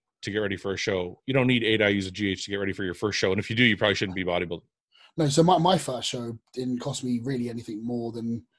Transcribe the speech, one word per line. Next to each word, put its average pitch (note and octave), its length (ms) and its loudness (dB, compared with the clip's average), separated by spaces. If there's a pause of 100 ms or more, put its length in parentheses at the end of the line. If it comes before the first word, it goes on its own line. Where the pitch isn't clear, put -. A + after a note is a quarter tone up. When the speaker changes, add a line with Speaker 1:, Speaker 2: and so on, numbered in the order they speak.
(220)
Speaker 1:
to G#2 100 -6
get G#2 60 -2
ready G2 180 0
for F#2+ 160 -4
a F#2 40 -2
show, F2+ 500 -2
you C3 80 0
don't B2+ 120 4
need B2 160 4
eight A2 200 4
I G#2 80 6
U's G2 180 2
of F2+ 40 -10
G G2 200 0
H F2+ 140 -6
to G2+ 40 -14
get G2+ 60 -2
ready G2 160 -2
for G2 100 -8
your F2+ 120 -2
first G2+ 240 -2
show. G2 120 2
And F#2+ 80 2
if G#2 120 -4
you A#2 40 -4
do, A2+ 80 2
you A2+ 140 6
probably G#2 180 2
shouldn't F#2+ 220 -2
be F#2 80 -2
bodybuilding. F2 380 -2 (540)
Speaker 2:
No, D#3 120 2
so D3+ 160 6
my, F3 140 6
my E3+ 200 4
first B2 300 -6
show A#2 280 -6 (180)
didn't B2+ 260 -4
cost C#3+ 240 -6
me B2 180 0
really B2 260 -4
anything A2+ 380 -8
more A#2+ 240 -4
than A#2 340 -6 (140)